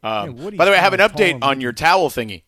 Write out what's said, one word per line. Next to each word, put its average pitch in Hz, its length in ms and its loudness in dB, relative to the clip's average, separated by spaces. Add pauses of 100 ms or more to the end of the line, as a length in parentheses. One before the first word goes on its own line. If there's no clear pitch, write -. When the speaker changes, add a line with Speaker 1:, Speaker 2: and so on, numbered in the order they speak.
Speaker 1:
Um, 110 340 -6
Speaker 2:
Yeah, 135 80 -16
Woody's 202 140 -12
Speaker 1:
by 165 80 4
the 196 60 4
way, 196 40 4
I 180 40 4
have 190 120 2
an 190 60 -4
Speaker 2:
kinda 202 160 2
tall - 120 -10
Speaker 1:
update 170 80 0
Speaker 2:
and 127 100 -8
Speaker 1:
on 139 60 2
Speaker 2:
lanky. 135 120 -2
Speaker 1:
your 123 100 -6
towel 160 380 2
thingy. 107 380 -10